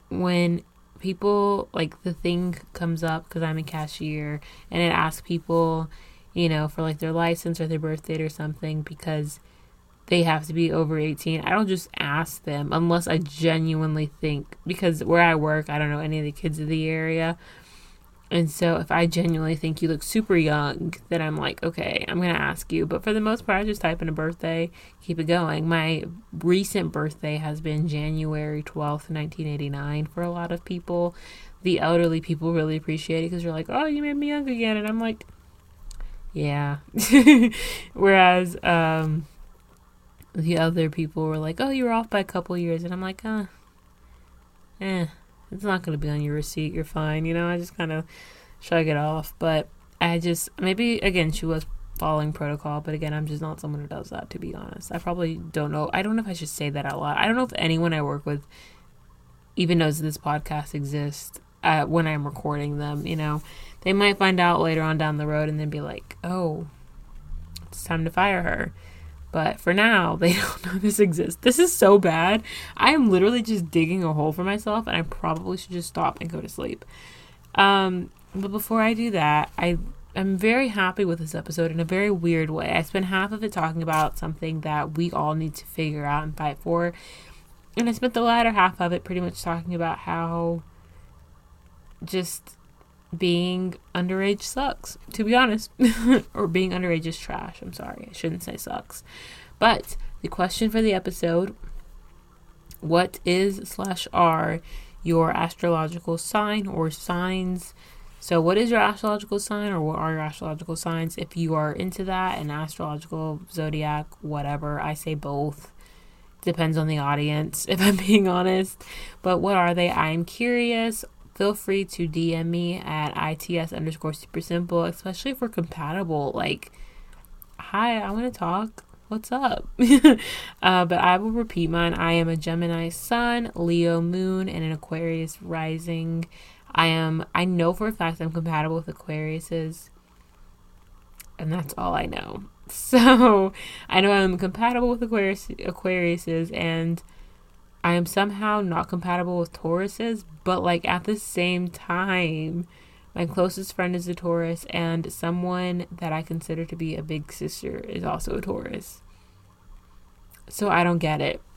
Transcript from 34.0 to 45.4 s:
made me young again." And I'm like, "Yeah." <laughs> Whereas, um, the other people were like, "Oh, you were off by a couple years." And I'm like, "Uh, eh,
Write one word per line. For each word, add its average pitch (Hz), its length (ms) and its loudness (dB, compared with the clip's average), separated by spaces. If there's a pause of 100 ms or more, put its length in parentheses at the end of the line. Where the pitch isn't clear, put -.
made 294 120 -2
me 285 120 -2
young 294 200 -2
again." 226 300 0
And 208 100 -2
I'm 220 120 -2
like, 226 260 -4 (1080)
"Yeah." 143 460 -2 (160)
<laughs> 240 560 10 (440)
Whereas, 180 720 6
um, 160 600 2 (1080)
the 165 260 0
other 165 320 2
people 156 340 -2
were 156 140 -2
like, 160 200 -4
"Oh, 269 120 0
you 262 140 0
were 233 60 2
off 226 200 0
by 208 80 4
a 196 40 2
couple 180 320 -4
years." 170 280 0
And 175 100 -6
I'm 185 80 -4
like, 190 240 -6
"Uh, 214 200 -2 (1300)
eh, 185 280 -2 (440)